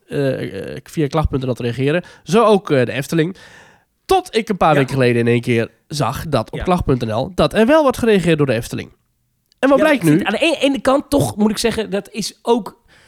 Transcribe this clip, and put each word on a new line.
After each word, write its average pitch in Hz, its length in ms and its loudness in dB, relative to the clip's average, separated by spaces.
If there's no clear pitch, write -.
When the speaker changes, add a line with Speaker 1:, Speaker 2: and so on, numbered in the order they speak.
Speaker 1:
eh, 131 640 -6
eh, 73 120 -12
via 151 240 -4
klacht 151 220 -2
punt 135 160 -4
N 127 40 -2
L 123 40 -2
te - 100 -6
reageren. 135 400 -2
Zo 208 220 2
ook, 202 260 2
eh, 127 140 2
de 110 60 -8
Efteling. 156 440 -2
Tot 370 300 0
ik 330 140 -2
een 196 80 -2
paar 170 160 4
Speaker 2:
Ja. 143 60 4
Speaker 1:
weken 127 140 -2
geleden 123 280 2
in 117 60 2
één 120 140 2
keer 117 280 -2
zag 135 400 -4
dat 127 240 -2
op 123 60 -10
Speaker 2:
Ja. 113 60 -8
Speaker 1:
klacht 180 220 0
punt 123 200 0
N 110 80 -4
L 135 220 -4
dat 156 180 0
er 214 120 4
wel 311 160 4
wordt 262 160 0
gereageerd 180 400 2
door 147 100 2
de 127 60 0
Efteling. 113 360 -6
En 262 100 2
wat 277 80 6
Speaker 2:
Ja, 294 60 2
Speaker 1:
blijkt 302 200 2
Speaker 2:
ik 165 40 2
vind 156 120 6
Speaker 1:
nu? - 60 -2
Speaker 2:
aan 190 80 0
de 220 60 -4
ene, 311 180 0
ene 269 240 0
kant 277 280 0
toch, 254 260 0
moet 208 160 2
ik 208 60 -6
zeggen, 214 320 -4
dat 196 220 -6
is - 300 -10
ook, 233 260 0